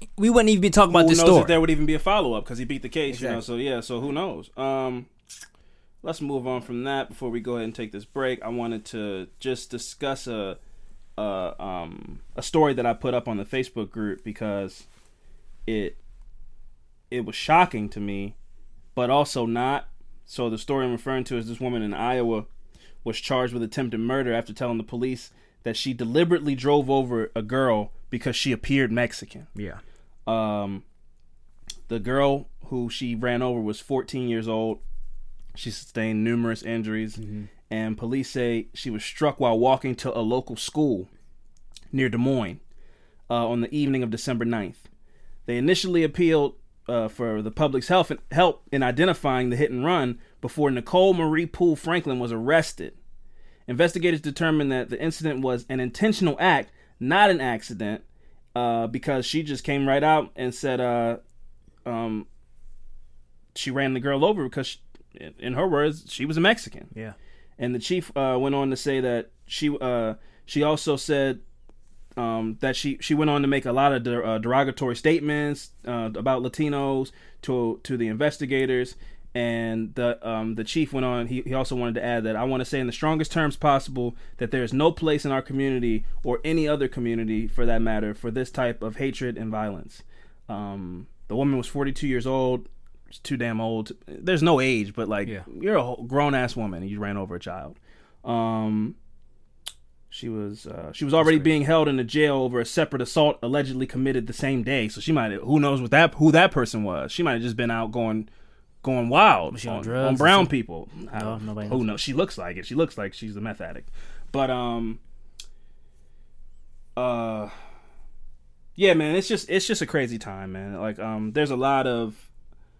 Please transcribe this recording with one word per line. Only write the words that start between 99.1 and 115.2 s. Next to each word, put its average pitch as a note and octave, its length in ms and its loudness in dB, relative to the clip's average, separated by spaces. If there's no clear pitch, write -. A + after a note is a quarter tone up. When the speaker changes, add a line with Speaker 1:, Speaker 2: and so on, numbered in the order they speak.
Speaker 2:
she - 200 -12
was, G#2 360 -10
uh, D#2+ 280 -14
she D3+ 120 -6
was C#3 80 0
already D#3+ 240 8
Speaker 1:
That's C#3+ 60 0
crazy. D#3 140 6
Speaker 2:
being D3 80 2
held D#3 220 4
in C3+ 120 2
a B2 40 0
jail D3 340 4
over B2 220 0
a A2+ 60 0
separate D3 380 0
assault D3 400 4
allegedly C3 420 0
committed B2+ 420 0
the A#2+ 60 -8
same C3+ 300 0
day. B2+ 260 0
So B2+ 100 -12
she D3+ 120 -2
might, A#2 220 2
who C3+ 260 2
knows C#3 200 4
what A#2+ 120 -4
that, D#3+ 240 6
who D3+ 160 8
that D#3+ 200 8
person A#2 320 0
was? D#2+ 280 -4
She E3+ 120 -4
might C#3+ 100 2
have A#2 100 0
just A#2 120 -2
been A#2 160 0
out A2+ 220 -2
going, A2 340 -2
going B2 260 0
wild C3+ 440 6
Speaker 1:
Was A2+ 80 -10
she A#2 80 -6
on - 80 -4
Speaker 2:
on, - 60 -8
Speaker 1:
drugs B2+ 240 -2
Speaker 2:
on C3 80 4
Speaker 1:
or - 20 2
Speaker 2:
brown F3+ 220 8
Speaker 1:
something? F3+ 120 4
Speaker 2:
people. G#2+ 380 -2
I A2 80 -6
Speaker 1:
No, G#2+ 60 -4
Speaker 2:
don't A2 200 -6
Speaker 1:
nobody G#2+ 240 -8
Speaker 2:
who B2+ 80 0
Speaker 1:
knows. A#2+ 100 2
Speaker 2:
knows? G#2+ 140 -2
She C#3+ 120 -4
looks - 240 0
like F2+ 200 -8
it. F2+ 80 -10
She B2 100 -8
looks D#3+ 220 -2
like G2+ 160 -6
she's G#2+ 240 -12
a G2+ 40 -8
meth G#2+ 200 -8
addict. E2 280 -12
But, C3+ 160 2
um, A#2 500 -2